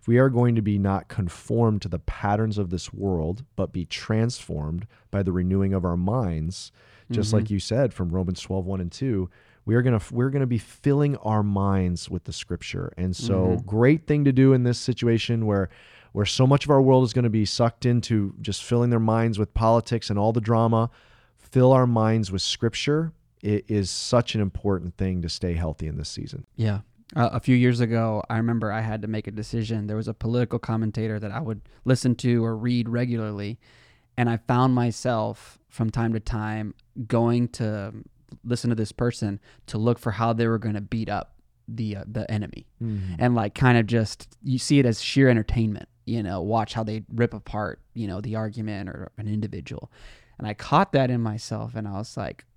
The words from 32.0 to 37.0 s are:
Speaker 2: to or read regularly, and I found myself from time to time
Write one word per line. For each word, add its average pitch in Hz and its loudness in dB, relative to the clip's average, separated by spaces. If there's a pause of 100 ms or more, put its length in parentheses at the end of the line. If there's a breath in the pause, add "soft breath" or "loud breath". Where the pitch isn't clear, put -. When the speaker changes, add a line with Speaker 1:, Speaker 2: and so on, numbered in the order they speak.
Speaker 2:
to 120 2
or 113 -2
read 120 -2
regularly, 113 -4 (600 soft breath)
and 120 2
I 117 0
found 127 2
myself 117 -2 (120)
from 113 -2
time 113 -2
to 110 -2
time 107 -6 (340)